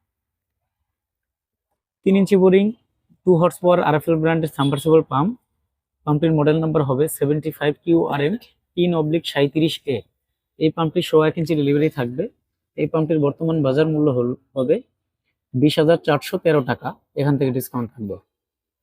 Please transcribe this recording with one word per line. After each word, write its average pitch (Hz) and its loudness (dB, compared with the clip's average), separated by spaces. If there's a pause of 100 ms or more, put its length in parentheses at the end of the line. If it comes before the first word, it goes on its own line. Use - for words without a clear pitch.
(2000)
তিন 196 4
ইঞ্চি 196 2
বোরিং 190 4 (640)
টু 185 6
হর্স 165 2
পাওয়ার 175 2
আরএফএল 151 0
ব্র্যান্ডের 160 -2
সাবমার্সিবল 147 2
পাম্প, 147 -2 (760)
পাম্পটির 151 0
মডেল 151 2
নাম্বার 160 0
হবে 135 -2
সেভেন্টি 151 -4
ফাইভ 147 -4
কিউ 165 0
আর 143 -4
এম 156 -2 (420)
তিন 175 0
অবলিক 156 -2
সাঁইত্রিশ 143 -2 (120)
এ। 135 -4 (600)
এই 156 0
পাম্পটি 165 -4
সোয়া 156 2
এক 151 0
ইঞ্চি 165 -2
ডেলিভারি 147 0
থাকবে। 131 -6 (520)
এই 156 -2
পাম্পটির 160 0
বর্তমান 160 -2
বাজার 139 0
মূল্য 151 0
হল, 123 0 (240)
হবে 135 0 (760)
বিশ 143 2
হাজার 160 4
চারশো 147 -2
তেরো 151 0
টাকা। 123 -6 (280)
এখান 143 0
থেকে 131 -2
ডিসকাউন্ট 123 -6
থাকবে। 101 -10 (680)